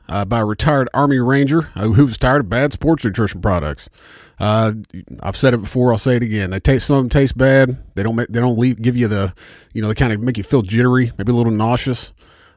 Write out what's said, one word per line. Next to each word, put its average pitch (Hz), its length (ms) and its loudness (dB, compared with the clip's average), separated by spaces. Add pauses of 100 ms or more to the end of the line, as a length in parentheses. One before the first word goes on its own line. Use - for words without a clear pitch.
uh, 101 160 -4
by 113 140 -2
a 107 60 0
retired 127 480 -2
Army 139 260 2
Ranger, 139 540 0
uh, 104 140 -4
who 113 160 4
was 120 140 0
tired 135 240 2
of 98 80 -6
bad 135 240 -2
sports 156 320 0
nutrition 101 340 -2
products. 85 480 -4 (540)
Uh, 107 320 2 (480)
I've 95 160 -6
said 131 160 4
it 117 80 0
before, 123 320 2
I'll - 40 0
say 127 200 0
it 117 40 -2
again. 107 280 -2
They 95 100 -4
taste, 135 280 2
some 143 100 4
of 135 60 2
them 120 60 -4
taste 139 280 2
bad. 131 400 4 (180)
They - 80 -2
don't 113 140 -2
make, 120 100 -2
they 117 140 -2
don't 120 180 2
leave, 123 220 0
give 123 160 0
you 120 100 2
the, 98 260 -2 (400)
you 110 80 -6
know, 107 60 -2
they 107 80 -2
kinda 113 220 0
make 117 200 -2
you 101 60 -6
feel 131 200 0
jittery, 123 540 2
maybe 101 140 -2
a 120 40 2
little 117 180 2
nauseous. 120 580 -2 (460)